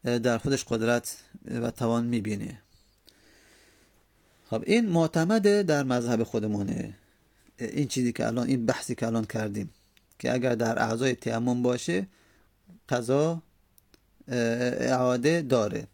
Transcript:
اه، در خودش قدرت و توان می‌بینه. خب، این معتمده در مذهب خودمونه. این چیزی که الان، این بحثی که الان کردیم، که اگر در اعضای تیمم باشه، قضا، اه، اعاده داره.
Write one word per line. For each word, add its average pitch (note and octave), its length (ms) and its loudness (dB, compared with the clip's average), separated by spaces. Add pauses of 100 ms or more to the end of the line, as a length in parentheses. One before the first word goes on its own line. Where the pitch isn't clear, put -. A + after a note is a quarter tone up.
اه، A#2+ 140 0
در A#2 200 2
خودش C#3 260 0
قدرت A#2 520 -2 (280)
و A#2+ 260 -4
توان A#2 360 0
می‌بینه. G#2 520 -4 (1900)
خب، A2 160 -2
این A3+ 200 4
معتمده F#3+ 760 4
در D3+ 200 2
مذهب B2 400 2
خودمونه. G#2+ 720 -2 (640)
این C3 300 -4
چیزی B2 240 -2
که A2+ 140 -2
الان، A#2+ 200 -2
این B2+ 200 0
بحثی - 280 -2
که - 120 -4
الان A2+ 180 0
کردیم، G#2 460 -6 (480)
که B2 140 -2
اگر B2 220 0
در A2+ 240 0
اعضای A2+ 360 0
تیمم A#2+ 480 -2
باشه، E3+ 440 -2 (840)
قضا، C#3 540 0 (840)
اه، B2+ 80 -2 (560)
اعاده B2+ 500 2
داره. A2+ 520 0